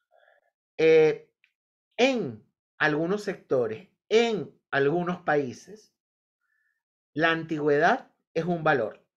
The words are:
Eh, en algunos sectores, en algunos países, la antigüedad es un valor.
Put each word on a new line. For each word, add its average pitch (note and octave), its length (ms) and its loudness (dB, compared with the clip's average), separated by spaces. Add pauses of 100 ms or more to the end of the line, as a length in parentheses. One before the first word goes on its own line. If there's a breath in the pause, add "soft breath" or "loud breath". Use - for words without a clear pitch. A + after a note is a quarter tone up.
(760 soft breath)
Eh, D#3 560 4 (640)
en G#3+ 480 -2 (320)
algunos D#3+ 460 -2
sectores, B2+ 680 -4 (180)
en A3 500 0 (140)
algunos E3+ 520 -2
países, D3 680 -6 (1200)
la E3 180 0
antigüedad D#3+ 840 0 (200)
es E3 120 -4
un E3+ 180 -4
valor. C3 420 -2 (120)